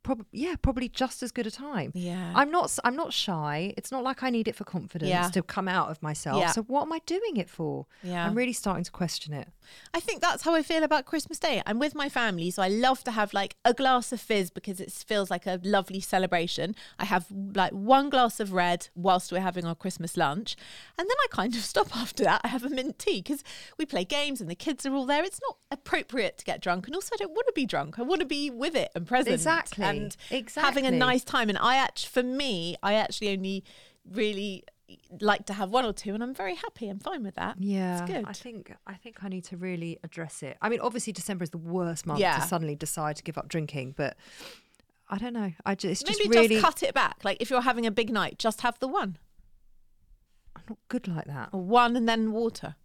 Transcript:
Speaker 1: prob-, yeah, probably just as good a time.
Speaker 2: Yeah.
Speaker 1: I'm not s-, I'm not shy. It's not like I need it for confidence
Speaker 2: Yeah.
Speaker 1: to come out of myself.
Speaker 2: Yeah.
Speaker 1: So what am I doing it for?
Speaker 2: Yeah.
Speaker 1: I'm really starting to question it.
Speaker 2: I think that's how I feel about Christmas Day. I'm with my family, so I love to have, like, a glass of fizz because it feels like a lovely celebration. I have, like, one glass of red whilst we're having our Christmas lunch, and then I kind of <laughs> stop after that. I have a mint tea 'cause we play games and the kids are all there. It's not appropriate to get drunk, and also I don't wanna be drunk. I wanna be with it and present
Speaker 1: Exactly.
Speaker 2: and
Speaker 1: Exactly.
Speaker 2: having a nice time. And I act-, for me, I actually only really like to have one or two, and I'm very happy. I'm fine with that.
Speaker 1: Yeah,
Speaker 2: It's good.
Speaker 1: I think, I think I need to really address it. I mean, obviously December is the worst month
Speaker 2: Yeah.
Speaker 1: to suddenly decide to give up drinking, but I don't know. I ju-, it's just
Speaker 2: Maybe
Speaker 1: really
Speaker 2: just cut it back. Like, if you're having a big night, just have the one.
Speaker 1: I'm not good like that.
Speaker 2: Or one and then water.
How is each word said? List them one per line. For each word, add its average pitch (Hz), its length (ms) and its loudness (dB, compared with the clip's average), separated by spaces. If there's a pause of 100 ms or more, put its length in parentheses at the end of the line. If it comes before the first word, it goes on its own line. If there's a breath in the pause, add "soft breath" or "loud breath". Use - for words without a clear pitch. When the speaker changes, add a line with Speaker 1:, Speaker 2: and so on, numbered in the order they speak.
Speaker 1:
prob-, 226 300 -4
yeah, 311 300 -4
probably 254 260 0
just - 360 -4
as 240 80 -6
good 233 140 -4
a 220 60 -6
time. 240 420 -6
Speaker 2:
Yeah. 180 400 -4
Speaker 1:
I'm 285 180 4
not 349 140 2
s-, - 200 -4
I'm 247 100 2
not 320 160 -2
shy. 160 640 -2
It's - 160 -10
not 262 100 -4
like 254 220 -4
I 254 60 0
need 226 180 0
it - 80 -4
for - 80 -10
confidence 180 460 -4
Speaker 2:
Yeah. 175 200 4
Speaker 1:
to 180 140 0
come 190 240 -4
out 180 240 2
of 160 100 -10
myself. 151 380 -2
Speaker 2:
Yeah. 165 120 4
Speaker 1:
So 226 120 0
what 269 200 0
am 311 100 -4
I 320 120 -2
doing 381 300 -2
it 180 140 -2
for? 143 360 -6 (160 soft breath)
Speaker 2:
Yeah. 175 240 -2
Speaker 1:
I'm 196 80 0
really 247 200 2
starting 180 320 0
to - 60 -12
question 156 420 -4
it. 139 160 -8 (440 loud breath)
Speaker 2:
I 339 60 2
think 349 220 -2
that's 349 220 2
how 330 120 4
I 311 80 4
feel 320 200 2
about 294 220 4
Christmas - 320 -4
Day. 269 280 0
I'm 220 140 0
with 294 160 2
my 285 140 -2
family, 185 400 0
so 190 140 0
I 185 60 4
love 247 340 4
to 247 80 -2
have, 214 220 0
like, 196 220 0 (100)
a 247 80 8
glass 254 400 4
of 233 80 -4
fizz 202 300 2
because 190 280 -8
it - 120 -8
feels 202 380 0
like 175 160 -2
a 185 180 -2
lovely 190 360 2
celebration. 180 760 2 (220 loud breath)
I - 80 -2
have, 185 220 2 (260)
like, 196 200 2
one 262 360 6
glass 254 300 4
of 202 140 -2
red 175 420 2
whilst 180 380 2
we're 185 80 0
having 180 240 -2
our 165 100 -2
Christmas 170 420 -6
lunch, 165 380 0 (420 loud breath)
and 359 100 -2
then 494 160 2
I 494 60 2
kind 233 240 0
of 233 80 -4
<laughs> - 120 -8
stop - 220 2
after 240 280 -2
that. 175 200 6
I 240 40 0
have 233 160 -2
a 269 60 -4
mint 262 280 -4
tea 269 240 0
'cause 277 220 -4 (340 loud breath)
we 311 80 -2
play 185 200 -2
games 285 360 -2
and 160 80 -6
the 175 60 -6
kids 277 320 -4
are 269 80 0
all 262 100 0
there. 294 180 2
It's 381 240 -6
not 302 100 -6 (120)
appropriate - 680 -4
to - 60 -18
get - 160 -4
drunk, 185 260 -2
and 294 80 -8
also 392 180 -6
I 427 40 -4
don't 370 180 -4
wanna 494 180 2
be 269 140 0
drunk. 151 320 -4
I - 20 -4
wanna 294 240 2
be 285 240 -2
with 269 260 -2
it - 200 2
and 175 100 -4
present 254 300 4
Speaker 1:
Exactly. 294 480 0
Speaker 2:
and 202 340 -2 (140 loud breath)
Speaker 1:
Exactly. 277 360 0
Speaker 2:
having 269 200 2
a 247 100 4
nice 254 260 4
time. 240 260 2
And 196 100 0
I 247 160 6
act-, - 320 0
for 254 160 0
me, 247 580 -2
I 202 140 2
actually 208 380 0
only 190 300 -4 (460 loud breath)
really 202 540 -2 (580)
like 208 240 2
to 202 80 -6
have 196 160 -2
one 247 160 4
or 208 80 -2
two, 208 220 -6
and 226 80 -4
I'm 262 100 -6
very 370 220 -4
happy. 254 340 -10
I'm 196 100 -8
fine 330 240 -6
with 190 120 -8
that. - 240 -4
Speaker 1:
Yeah, 185 440 0
Speaker 2:
It's 180 80 -4
good. 254 160 -4
Speaker 1:
I 208 60 -10
think, - 400 -14 (140)
I 190 80 -14
think 220 280 -18
I 202 60 -8
need 185 160 -6
to 180 120 -12
really 170 460 -6
address 165 380 -10
it. 139 220 -10
I 214 60 2
mean, 233 100 2
obviously 226 340 -2
December 180 300 -4
is 160 80 -6
the 165 80 -8
worst 170 480 -4
month 156 120 0
Speaker 2:
Yeah. 170 200 4
Speaker 1:
to - 80 0
suddenly 165 280 0
decide 151 420 -4
to - 60 -16
give 156 140 -8
up - 120 -8
drinking, 143 480 -4
but 139 200 -2 (880 loud breath)
I 196 120 -4
don't 240 140 -6
know. 202 200 -2 (100)
I 196 120 0
ju-, 185 140 -2
it's 196 120 0
just 415 220 0
Speaker 2:
Maybe 233 120 6
Speaker 1:
really 220 200 10
Speaker 2:
just 220 100 6
cut 320 160 4
it - 140 0
back. - 280 2
Like, 196 160 0
if 233 120 -2
you're 254 100 4
having 233 240 2
a 220 60 2
big 220 200 0
night, 190 280 0
just 226 220 0
have 240 180 0
the 262 80 -2
one. 247 300 -2 (1400)
Speaker 1:
I'm - 140 -18
not 220 180 -12
good 247 200 -2
like 160 180 -4
that. 143 260 -8
Speaker 2:
Or 190 100 -4
one 240 340 6
and 233 140 4
then 220 220 2
water. 226 540 -4